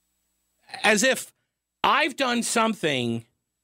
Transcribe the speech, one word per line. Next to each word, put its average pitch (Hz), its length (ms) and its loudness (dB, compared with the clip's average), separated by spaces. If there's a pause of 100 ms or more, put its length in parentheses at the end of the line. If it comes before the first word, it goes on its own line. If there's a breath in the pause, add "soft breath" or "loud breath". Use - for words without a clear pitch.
(840)
As 208 180 4
if 254 300 0 (500)
I've 269 320 2
done 240 300 -2
something 135 800 -2 (400)